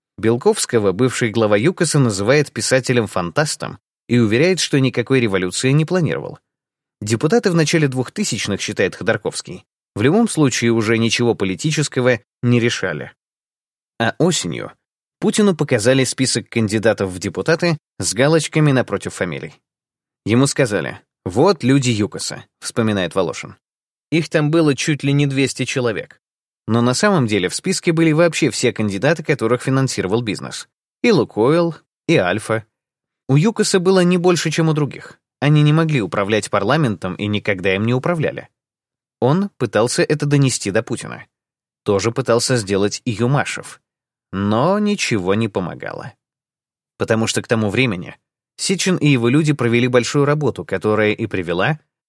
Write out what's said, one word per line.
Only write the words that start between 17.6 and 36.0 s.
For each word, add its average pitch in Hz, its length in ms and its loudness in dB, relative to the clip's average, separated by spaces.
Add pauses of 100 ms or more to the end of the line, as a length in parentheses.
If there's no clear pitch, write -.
с 95 140 -4
галочками 151 580 2
напротив 101 420 -2
фамилий. 80 400 -8 (720)
Ему 123 220 2
сказали: 101 540 -2 (220)
«Вот 131 400 0
люди 127 260 2
юкоса», - 560 -4 (140)
вспоминает 101 560 -2
Волошин. 90 400 -4 (560)
Их 160 180 -2
там 151 220 0
было 156 240 2
чуть 147 280 -4
ли 139 100 0
не 143 140 2
двести 135 380 -2
человек. - 560 -4 (460)
Но 117 140 2
на 123 120 2
самом 180 340 2
деле 101 200 0
в - 80 -6
списке - 360 -2
были 165 200 2
вообще 160 380 2
все 110 240 0
кандидаты, 110 500 -2
которых 123 380 0
финансировал 123 600 0
бизнес. 87 460 -8 (360)
И 240 80 4
«Лукойл», 156 640 2 (320)
и 165 100 4
«Альфа». 107 480 0 (640)
У 135 60 4
юкоса 202 440 2
было 185 240 4
не 180 140 4
больше, 175 340 2
чем 160 180 0
у 156 40 2
других. - 460 -6 (200)
Они 147 220 4
не 147 120 6
могли 156 280 2